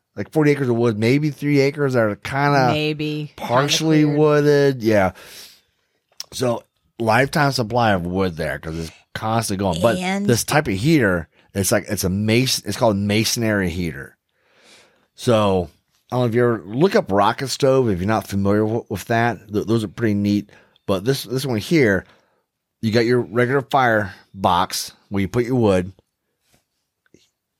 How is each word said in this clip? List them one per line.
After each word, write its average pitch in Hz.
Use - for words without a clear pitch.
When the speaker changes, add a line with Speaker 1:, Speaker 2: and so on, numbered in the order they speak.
Speaker 1:
like, 101
forty 151
acres 139
of 120
wood, 117
maybe 143
three 143
acres 139
that 120
are 104
kinda 135
Speaker 2:
Maybe. 151
Kinda -
Speaker 1:
partially 151
Speaker 2:
cleared. 147
Speaker 1:
wooded. 143
Yeah. 101
So 123
lifetime 135
supply 117
of 87
wood 92
there 73
'cause 80
it's 80
constantly 110
going. 87
But 117
Speaker 2:
And 190
Speaker 1:
this 117
type 185
of 104
heater, 101
it's 101
like, 107
it's 98
a 92
mason-, 110
it's 101
called 110
masonry 104
heater. 80
So 98
I 113
don't 127
know 123
if 110
you 123
ever 117
look 135
up -
rocket 110
stove, 131
if 90
you're 92
not 107
familiar 101
w-, 110
with 95
that. 117
Th-, 101
those 110
are 101
pretty 110
neat. 104
But 98
this, 135
this 131
one 120
here, 104
you 110
got 117
your 123
regular 120
fire 113
box 95
where 101
you 92
put 120
your 127
wood. 95